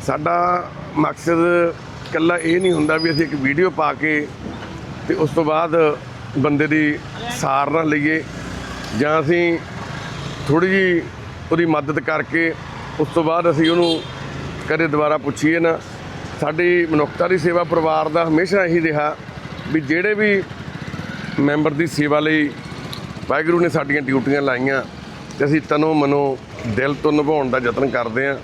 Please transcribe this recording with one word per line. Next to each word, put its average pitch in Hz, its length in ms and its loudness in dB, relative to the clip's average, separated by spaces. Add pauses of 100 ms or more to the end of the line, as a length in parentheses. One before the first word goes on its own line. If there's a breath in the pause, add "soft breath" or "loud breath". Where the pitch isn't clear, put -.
ਸਾਡਾ 175 640 0 (260)
ਮਕਸਦ 156 420 0 (680)
ਇਕੱਲਾ 165 280 2
ਇਹ 165 240 2
ਨਹੀਂ 185 120 4
ਹੁੰਦਾ 156 240 2
ਵੀ 165 140 0
ਅਸੀਂ 156 140 2
ਇੱਕ 143 100 -4
ਵੀਡੀਓ 143 360 2
ਪਾ 147 240 0
ਕੇ 147 320 -2 (840)
ਤੇ - 60 2
ਉਸ 156 160 0
ਤੋਂ 156 140 2
ਬਾਅਦ 156 320 2 (640)
ਬੰਦੇ 147 280 2
ਦੀ 147 320 2 (380)
ਸਾਰ 139 340 0
ਨਾ 160 120 2
ਲਈਏ 151 400 2 (760)
ਜਾਂ 151 220 4
ਅਸੀਂ 170 380 2 (880)
ਥੋੜ੍ਹੀ 170 220 4
ਜਿਹੀ 185 320 2 (500)
ਉਹਦੀ 165 140 2
ਮਦਦ 151 340 0
ਕਰਕੇ 156 520 0 (480)
ਉਸ 151 140 2
ਤੋਂ 165 100 4
ਬਾਅਦ 170 260 2
ਅਸੀਂ 160 200 4
ਉਹਨੂੰ 170 300 2 (680)
ਕਦੇ 156 180 2
ਦੁਬਾਰਾ 151 320 2
ਪੁੱਛੀਏ 151 400 0
ਨਾ। 165 200 4 (640)
ਸਾਡੀ 175 460 2
ਮਨੁੱਖਤਾ 151 420 2
ਦੀ 185 100 4
ਸੇਵਾ 170 260 2
ਪਰਿਵਾਰ 156 440 2
ਦਾ 165 200 2
ਹਮੇਸ਼ਾ 185 360 4
ਇਹੀ 170 160 2
ਰਿਹਾ 151 360 0 (560)
ਵੀ 156 80 2
ਜਿਹੜੇ 170 340 0
ਵੀ 202 280 2 (1000)
ਮੈਂਬਰ 147 320 2
ਦੀ 156 140 0
ਸੇਵਾ 147 340 2
ਲਈ 151 300 2 (800)
ਵਾਹਿਗੁਰੂ 160 320 2
ਨੇ 175 80 4
ਸਾਡੀਆਂ 143 340 0
ਡਿਊਟੀਆਂ 135 400 0
ਲਾਈਆਂ 131 400 0 (560)
ਤੇ 139 60 2
ਅਸੀਂ 147 240 2
ਤਨੋਂ 156 260 2
ਮਨੋਂ 143 420 2 (400)
ਦਿਲ 139 180 0
ਤੋਂ 151 180 0
ਨਿਭਾਉਣ 147 380 2
ਦਾ 127 80 2
ਯਤਨ 123 320 0
ਕਰਦੇ 120 360 -2
ਹਾਂ। 139 180 -2